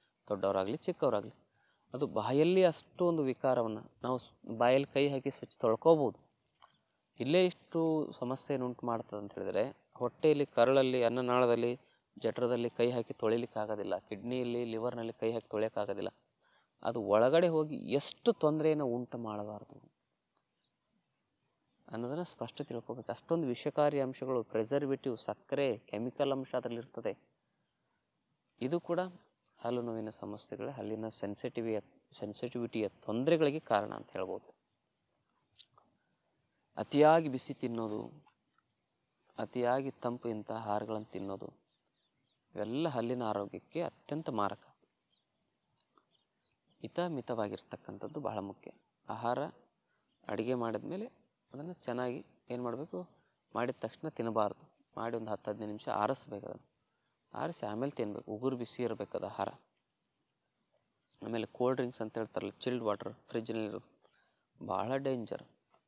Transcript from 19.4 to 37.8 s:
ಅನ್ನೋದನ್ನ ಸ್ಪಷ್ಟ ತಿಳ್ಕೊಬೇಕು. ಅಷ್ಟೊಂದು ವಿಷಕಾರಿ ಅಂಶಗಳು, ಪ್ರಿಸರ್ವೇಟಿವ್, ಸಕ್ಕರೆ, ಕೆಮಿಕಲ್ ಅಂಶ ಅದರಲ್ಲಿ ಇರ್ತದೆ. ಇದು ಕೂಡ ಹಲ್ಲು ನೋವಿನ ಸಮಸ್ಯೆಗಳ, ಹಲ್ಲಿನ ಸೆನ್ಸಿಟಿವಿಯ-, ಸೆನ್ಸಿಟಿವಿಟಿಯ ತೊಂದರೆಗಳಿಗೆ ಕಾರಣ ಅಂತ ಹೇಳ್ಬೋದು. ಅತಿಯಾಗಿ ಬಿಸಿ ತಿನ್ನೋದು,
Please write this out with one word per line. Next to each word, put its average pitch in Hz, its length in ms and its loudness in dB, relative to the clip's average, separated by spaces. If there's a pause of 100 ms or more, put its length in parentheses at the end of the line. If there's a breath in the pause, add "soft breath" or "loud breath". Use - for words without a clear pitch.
ಅನ್ನೋದನ್ನ 123 340 -6
ಸ್ಪಷ್ಟ - 400 -8
ತಿಳ್ಕೊಬೇಕು. 123 500 -8
ಅಷ್ಟೊಂದು 170 340 -2
ವಿಷಕಾರಿ 143 540 0
ಅಂಶಗಳು, 131 440 -2
ಪ್ರಿಸರ್ವೇಟಿವ್, 135 720 0
ಸಕ್ಕರೆ, 127 600 -2
ಕೆಮಿಕಲ್ 127 540 -2
ಅಂಶ 135 220 -4
ಅದರಲ್ಲಿ 120 240 -2
ಇರ್ತದೆ. 113 400 -6 (1400)
ಇದು 151 200 0
ಕೂಡ 170 200 -2 (640)
ಹಲ್ಲು 120 200 -2
ನೋವಿನ 113 280 -4
ಸಮಸ್ಯೆಗಳ, 104 600 -10
ಹಲ್ಲಿನ 110 380 -6
ಸೆನ್ಸಿಟಿವಿಯ-, 110 760 -4 (340)
ಸೆನ್ಸಿಟಿವಿಟಿಯ 117 720 -4
ತೊಂದರೆಗಳಿಗೆ 147 720 2
ಕಾರಣ 104 340 2
ಅಂತ - 160 -12
ಹೇಳ್ಬೋದು. 92 440 -8 (2250)
ಅತಿಯಾಗಿ 151 520 6
ಬಿಸಿ 131 260 -4
ತಿನ್ನೋದು, 113 720 -4 (1120)